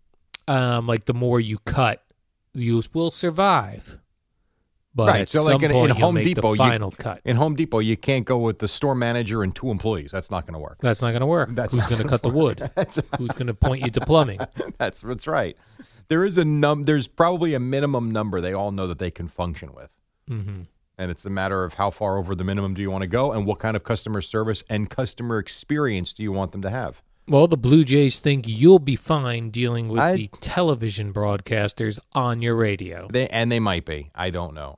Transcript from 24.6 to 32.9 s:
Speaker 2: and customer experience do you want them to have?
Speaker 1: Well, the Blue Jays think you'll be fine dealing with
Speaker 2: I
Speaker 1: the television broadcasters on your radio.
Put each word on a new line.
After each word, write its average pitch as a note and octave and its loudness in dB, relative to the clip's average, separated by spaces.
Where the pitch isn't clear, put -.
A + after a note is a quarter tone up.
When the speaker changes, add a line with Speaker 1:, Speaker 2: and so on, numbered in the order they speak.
Speaker 2:
and G#2+ -4
customer A#2 -4
experience A2 -4
do - -12
you G#2 -4
want F#2+ -2
them G2+ -10
to F#2+ -4
have? A2 -8
Speaker 1:
Well, D3+ 8
the E3 4
Blue C3 6
Jays C3+ 4
think C#3 0
you'll D3 8
be C3+ -2
fine A#2+ -2
dealing A#2 -2
with A2+ 0
Speaker 2:
I E3 2
Speaker 1:
the G#2+ -4
television A2 -2
broadcasters G#2 -2
on A#2+ -2
your A#2 0
radio. F#2 -2